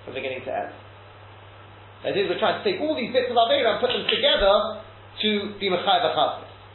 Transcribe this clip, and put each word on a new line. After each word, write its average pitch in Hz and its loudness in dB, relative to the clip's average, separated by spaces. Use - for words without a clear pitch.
from - -12
beginning 127 -6
to 131 -8
end. - -4
That 143 -2
is, 190 0
we're 254 -2
trying - 0
to - -14
take 202 0
all 302 0
these 240 -4
bits 247 2
of 240 -2
avera 233 2
and - -6
put 247 0
them 202 -4
together 226 4
to 214 4
be 196 -2
mechayv 180 2
achas. 147 0